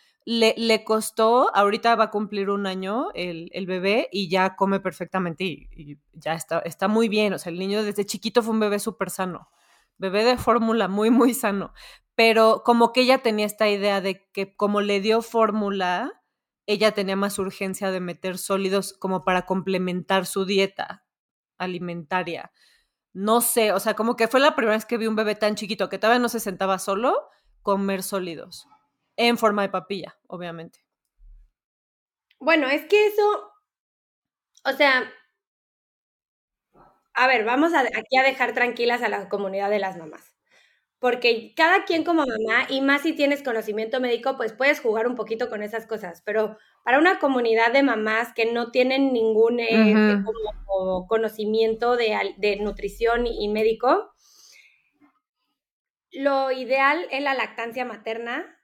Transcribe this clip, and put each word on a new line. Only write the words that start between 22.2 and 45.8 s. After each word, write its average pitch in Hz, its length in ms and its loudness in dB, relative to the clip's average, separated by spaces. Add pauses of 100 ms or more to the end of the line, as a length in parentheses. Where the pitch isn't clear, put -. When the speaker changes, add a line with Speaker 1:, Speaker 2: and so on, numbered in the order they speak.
Speaker 1:
No 214 260 2
sé, 226 320 2
o 190 80 0
sea, 214 140 0
como 226 220 -2
que 226 120 2
fue 262 120 2
la 302 140 6
primera 226 220 0
vez 220 80 -6
que 240 140 -4
vi 220 80 -4
un 220 100 -2
bebé 214 180 0
tan 208 200 0
chiquito 202 340 -4
que 196 100 -6
todavía 233 220 4
no 240 80 0
se 226 120 -6
sentaba 190 380 -2
solo, 240 520 -2 (320)
comer 196 400 -2
sólidos, 180 680 -10 (480)
en 233 220 2
forma 208 240 2
de 196 80 -2
papilla, 185 560 -8
obviamente. 170 580 -14 (1500)
Speaker 2:
Bueno, 294 300 2
es 294 160 -2
que 415 220 4
eso, 415 440 0 (1120)
o 277 80 -2
sea, 269 380 2 (2000)
a 247 120 4
ver, 247 200 4
vamos 285 260 2
a, 320 80 4
aquí 233 380 -2
a 262 40 6
dejar 262 300 0
tranquilas 240 500 0
a 233 60 -2
la 202 220 -6
comunidad 196 400 -2
de 208 80 2
las 190 180 -6
mamás. 160 380 -18 (680)
Porque 240 560 0
cada 349 280 4
quien 330 180 0
como 320 240 2
mamá, 220 420 0
y 269 120 -2
más 277 220 2
si 311 100 0
tienes 285 320 0
conocimiento 220 560 -4
médico, 247 360 -2
pues 226 160 -6
puedes 285 280 0
jugar 226 260 0
un 247 80 -2
poquito 226 340 -6
con 214 140 -8
esas 220 240 -8